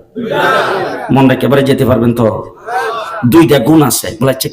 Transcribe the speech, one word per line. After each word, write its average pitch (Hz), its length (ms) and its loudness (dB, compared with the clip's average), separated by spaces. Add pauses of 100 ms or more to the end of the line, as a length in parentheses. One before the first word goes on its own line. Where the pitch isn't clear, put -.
(1120)
মন 131 180 4
রেখে 127 180 0
এবারে 139 160 2
যেতে 131 220 0
পারবেন 120 300 2
তো? 113 400 -2 (720)
দুইটা 143 320 4
গুণ 151 240 4
আছে। 110 380 -4
বলে, 131 100 0
"আচ্ছা, 147 220 -4